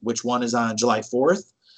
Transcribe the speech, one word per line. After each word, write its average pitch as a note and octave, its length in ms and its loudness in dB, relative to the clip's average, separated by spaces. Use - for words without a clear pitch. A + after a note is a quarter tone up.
which A#2 220 -4
one B2 200 -2
is A#2 100 -2
on A#2 240 0
July A2 240 2
fourth, D3 500 0